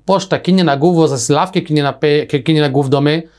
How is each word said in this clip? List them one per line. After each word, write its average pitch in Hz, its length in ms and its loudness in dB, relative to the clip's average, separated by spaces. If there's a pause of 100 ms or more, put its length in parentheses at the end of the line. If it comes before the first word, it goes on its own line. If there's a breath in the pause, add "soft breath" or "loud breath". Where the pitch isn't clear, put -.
פשט 190 260 -2
דער 156 100 -2
קניין 180 280 2
הגוף, 147 280 2
וואס 160 160 2
איז 123 180 -4
לאו 147 120 2 (220)
קניין 151 220 -2
ה-, 135 60 -2 (520)
קניין 151 200 2
הגוף 139 240 0
דומה, 143 220 2
ווייל 160 120 -2 (160 loud breath)